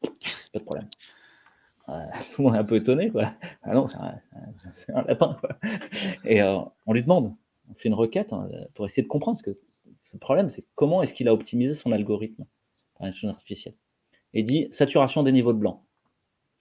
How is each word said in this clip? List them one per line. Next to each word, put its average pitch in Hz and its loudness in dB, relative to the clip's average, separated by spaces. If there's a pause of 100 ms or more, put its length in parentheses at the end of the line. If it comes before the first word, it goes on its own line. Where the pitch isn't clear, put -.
Pas - -8
de - -16
problème. - -10 (1000)
Euh, 78 -10 (140)
<laughs> - -16
tout - -2
le - 4
monde 113 6
est 107 4
un 107 4
peu 107 2
étonné, 139 2
quoi. « 107 -2 (300)
Ah 98 -4
non, 135 2
c'est - -12
un, - -12 (540)
c'est - -14
un 127 -2
lapin, - 0
quoi. » - -8 (680)
Et, 110 4
euh, 95 2 (260)
on 110 0
lui 123 2
demande, 131 2 (340)
on - -20
fait - -4
une 214 4
requête, 147 0
hein, 98 -6 (260)
pour 104 -6
essayer 120 0
de - -14
comprendre, 151 -2
parce - -12
que 98 -8 (540)
le 104 -16
problème, 165 0
c'est - -14 (100)
comment 165 2
est-ce 135 -2
qu'il 120 0
a 113 6
optimisé 123 0
son 127 -4
algorithme, 104 -2 (540)
l'intelligence 95 -6
artificielle. - -14 (580)
Et 110 0
il 107 0
dit, « 143 0
Saturation 139 4
des 139 4
niveaux 120 6
de 107 0
blanc, 101 -2 (760)